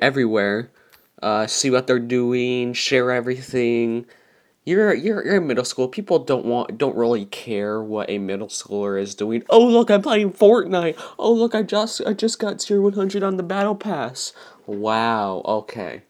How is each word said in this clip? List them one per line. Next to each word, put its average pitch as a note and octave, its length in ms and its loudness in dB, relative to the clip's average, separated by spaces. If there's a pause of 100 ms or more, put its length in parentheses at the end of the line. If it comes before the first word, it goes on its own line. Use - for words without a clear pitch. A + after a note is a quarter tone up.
everywhere. A2 680 0 (500)
Uh, G#2+ 240 0
see C3+ 240 -2
what B2+ 160 2
they're B2+ 140 2
doing, B2 760 0
share B2 380 0
everything. A#2+ 960 -2 (600)
You're, F#3+ 280 4
you're, G3 280 -2
you're F#3+ 140 2
in F3 80 0
middle B2 180 0
school. B2+ 240 -2
People F3+ 300 -2
don't C3+ 260 0
want, A#2 360 -2
don't C3+ 180 0
really A#2 280 0
care G#2+ 580 -6
what G#2+ 260 -4
a G2+ 80 -2
middle G2 300 -6
schooler G2+ 520 -4
is G2+ 140 -6
doing. A2+ 340 -4
"Oh, A#3 160 8
look, A#3 280 4
I'm G3+ 100 4
playing G#3+ 320 0
Fortnite. F#3 680 4 (200)
Oh, A3+ 120 2
look, A#3 220 2
I A3 80 0
just, G#3+ 420 -2
I G#3 100 -2
just A3 260 -2
got G#3 180 -4
tier G3+ 240 0
one G3+ 120 2
hundred G3 280 -2
on F#3+ 160 -2
the F#3 60 -4
battle G3+ 320 -2
pass." C#3+ 580 -6 (320)
Wow, G#2+ 800 -2
okay, G#2 640 -6